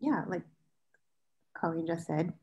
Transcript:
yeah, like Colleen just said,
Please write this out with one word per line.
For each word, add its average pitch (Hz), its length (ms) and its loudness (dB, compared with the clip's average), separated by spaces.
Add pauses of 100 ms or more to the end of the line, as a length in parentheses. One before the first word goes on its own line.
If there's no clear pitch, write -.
yeah, 254 260 2
like 175 160 -2 (1120)
Colleen 165 320 0
just 165 200 -2
said, 160 260 2 (100)